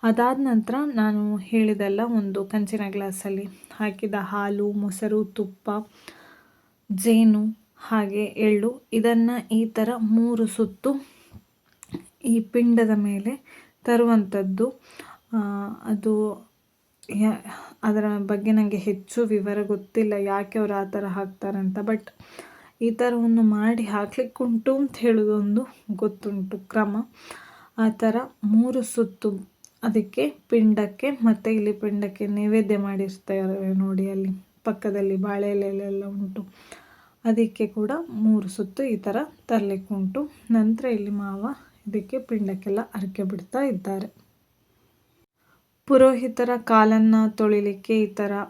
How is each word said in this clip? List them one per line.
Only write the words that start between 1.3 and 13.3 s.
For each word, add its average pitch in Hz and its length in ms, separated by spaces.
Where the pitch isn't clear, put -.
ಹೇಳಿದೆಲ್ಲ 202 680
ಒಂದು 202 400
ಕಂಚಿನ 208 360
ಗ್ಲಾಸಲ್ಲಿ 196 540
ಹಾಕಿದ 208 420
ಹಾಲು, 202 540
ಮೊಸರು, 208 520
ತುಪ್ಪ, 202 460
ಜೇನು, 220 640
ಹಾಗೆ 208 480
ಎಳ್ಳು, 214 580
ಇದನ್ನ 226 380
ಈ 226 120
ಥರ 220 320
ಮೂರು 226 500
ಸುತ್ತು 240 600
ಈ 233 160
ಪಿಂಡದ 233 540
ಮೇಲೆ 208 720